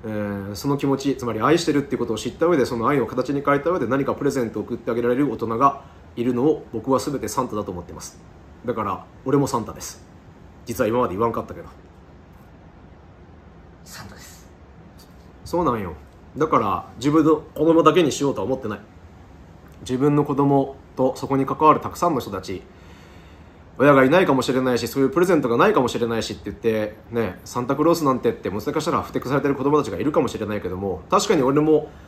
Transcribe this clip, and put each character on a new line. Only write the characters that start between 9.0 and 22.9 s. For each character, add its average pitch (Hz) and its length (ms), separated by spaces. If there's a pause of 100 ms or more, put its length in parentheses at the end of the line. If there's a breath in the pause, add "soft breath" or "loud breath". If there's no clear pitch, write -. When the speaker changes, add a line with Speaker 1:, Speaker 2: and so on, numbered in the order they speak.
Speaker 1:
俺 135 140
も 139 80
サ 123 120
ン 110 60
タ - 80
で - 80
す。 - 240 (640)
実 120 160
は 107 60
今 120 100
ま 123 100
で - 60
言 101 60
わ 117 80
ん 110 40
か 113 100
っ - 40
た - 80
け - 60
ど。 - 80 (2250)
Speaker 2:
サ - 180
ン - 60
タ - 60
で - 60
す。 - 280 (960)
Speaker 1:
そ 170 180
う - 20
な 123 100
ん 110 60
よ。 87 140 (420)
だ 156 120
か 143 100
ら、 98 380
自 139 140
分 156 140
の 151 120
子 - 280
供 165 180
だ 151 120
け 180 80
に 139 80
し - 120
よ 139 100
う - 20
と - 60
は 98 60
思 131 100
っ - 40
て 110 80
な 104 80
い。 - 40 (1000)
自 127 160
分 143 200
の 147 80
子 147 100
供 139 420 (200)
と 127 200
そ - 120
こ 135 80
に 135 100
関 - 120
わ 156 140
る 120 80
た 104 100
く - 80
さ 175 100
ん 160 60
の 120 60
人 107 100
た 95 100
ち、 90 220 (1120 loud breath)